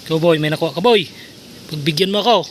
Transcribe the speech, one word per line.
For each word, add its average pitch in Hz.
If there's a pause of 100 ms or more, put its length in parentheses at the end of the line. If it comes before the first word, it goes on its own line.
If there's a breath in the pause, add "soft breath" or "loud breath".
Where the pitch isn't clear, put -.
Ikaw, 160
boy, 165
may 151
nakuha 151
ka, 170
boy. 220 (640 loud breath)
Pagbigyan 156
mo 208
ako. 202